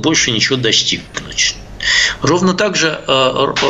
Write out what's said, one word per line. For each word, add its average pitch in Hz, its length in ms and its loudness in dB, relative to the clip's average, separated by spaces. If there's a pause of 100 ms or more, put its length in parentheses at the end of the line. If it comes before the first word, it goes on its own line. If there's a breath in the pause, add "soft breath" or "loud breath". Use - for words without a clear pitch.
больше 156 300 2
ничего 120 280 0
достигнуть. - 960 -2 (640 loud breath)
Ровно 180 320 2
так 190 220 0
же, 160 320 0
э, - 40 0
р-, 135 440 2 (140)